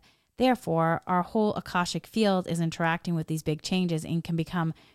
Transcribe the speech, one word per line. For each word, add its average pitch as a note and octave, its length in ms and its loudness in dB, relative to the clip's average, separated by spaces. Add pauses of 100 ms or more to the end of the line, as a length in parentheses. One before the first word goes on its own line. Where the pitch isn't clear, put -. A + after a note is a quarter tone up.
(360)
Therefore, E3 680 2
our F3+ 160 2
whole G#3+ 320 0
Akashic - 520 -2
field G3 400 2
is E3+ 140 -2
interacting E3 540 0
with D#3+ 140 -2
these D#3+ 140 -2
big D#3 200 -2
changes F3 420 0
and E3 200 -2
can E3+ 120 -2
become D#3+ 380 -2 (200)